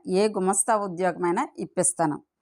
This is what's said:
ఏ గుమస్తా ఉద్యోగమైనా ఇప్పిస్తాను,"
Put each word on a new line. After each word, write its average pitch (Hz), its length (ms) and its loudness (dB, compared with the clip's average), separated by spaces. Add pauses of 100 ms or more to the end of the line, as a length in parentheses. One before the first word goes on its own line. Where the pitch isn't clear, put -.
ఏ 190 200 2
గుమస్తా 208 480 0
ఉద్యోగమైనా 175 800 0
ఇప్పిస్తాను," 165 640 -2 (200)